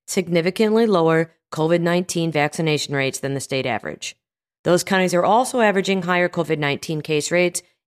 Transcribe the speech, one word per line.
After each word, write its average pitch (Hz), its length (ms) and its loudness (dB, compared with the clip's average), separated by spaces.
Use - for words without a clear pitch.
significantly 190 800 0
lower 165 480 2
covid 165 300 2
nineteen 170 500 0
vaccination 151 600 -2
rates 135 240 -2
than 139 160 -6
the 135 60 -6
state 131 260 -4
average. - 500 -8
Those 170 180 2
counties 185 300 0
are 175 140 2
also 247 340 2
averaging 190 420 2
higher 175 280 0
covid 160 260 -2
nineteen 147 460 -4
case 151 280 -2
rates 175 300 0